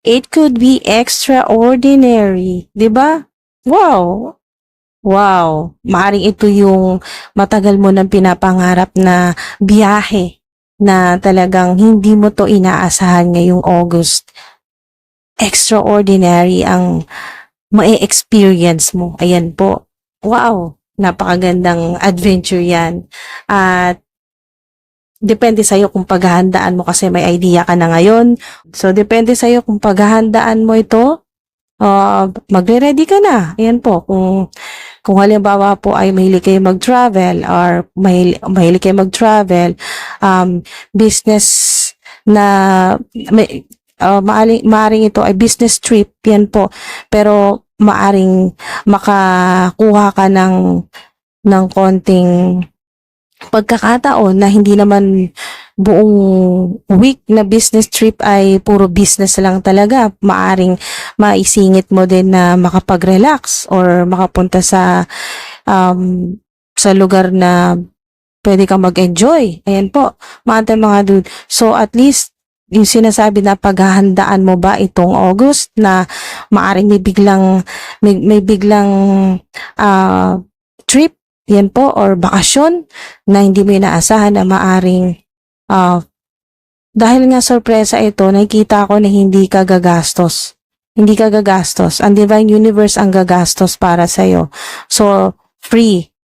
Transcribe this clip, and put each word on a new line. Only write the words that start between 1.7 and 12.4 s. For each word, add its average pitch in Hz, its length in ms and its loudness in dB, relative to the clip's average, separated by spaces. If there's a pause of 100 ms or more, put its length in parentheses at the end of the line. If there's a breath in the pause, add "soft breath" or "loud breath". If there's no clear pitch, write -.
Diba? 262 560 0 (380)
Wow! 240 720 -2 (640)
Wow! 180 840 0
Maaring 196 400 -2
ito 208 240 0
yung 190 540 0 (340 loud breath)
matagal 202 400 0
mo 196 160 2
nang 190 160 0
pinapangarap 185 880 0
na 180 400 0 (240 loud breath)
biyahe 208 800 0 (380)
na 185 400 2
talagang 185 560 0
hindi 214 400 4
mo 208 160 2
to 202 160 -2